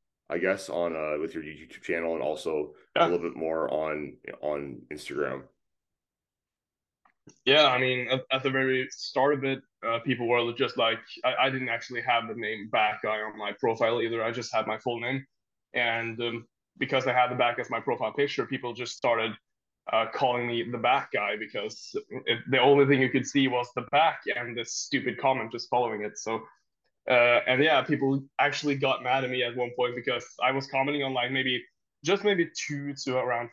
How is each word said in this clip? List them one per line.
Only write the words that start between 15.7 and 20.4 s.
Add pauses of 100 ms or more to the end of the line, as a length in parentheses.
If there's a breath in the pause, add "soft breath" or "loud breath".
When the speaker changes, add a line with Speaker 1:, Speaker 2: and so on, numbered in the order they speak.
Speaker 2:
And,
um, (320)
because
I
had
the
back
as
my
profile
picture,
people
just
started, (580)
uh,
calling